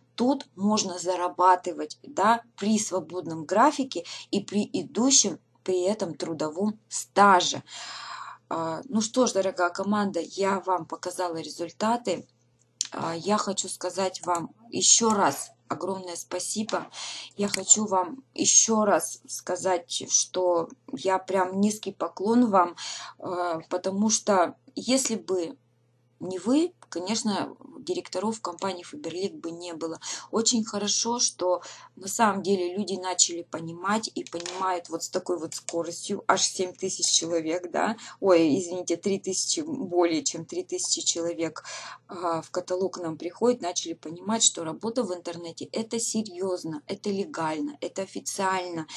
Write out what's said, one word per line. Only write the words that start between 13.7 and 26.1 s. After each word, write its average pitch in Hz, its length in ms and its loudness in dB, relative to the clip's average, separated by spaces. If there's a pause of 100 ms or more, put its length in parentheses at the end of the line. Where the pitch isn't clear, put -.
вам 170 280 -2 (160)
ещё 220 400 6
раз 196 400 2 (160)
огромное 180 500 -6
спасибо. 185 720 -4 (500)
Я - 120 0
хочу 101 380 4
вам - 360 0 (120)
ещё 214 500 6
раз 175 420 2
сказать, 175 840 -2
что 175 580 2 (240)
я 185 260 0
прям 190 420 0
низкий 208 320 0
поклон 220 580 2
вам, 175 260 6 (420)
э, 175 420 -2 (100)
потому 190 400 0
что 185 460 2 (200)
если 233 400 0
бы 170 400 -2 (640)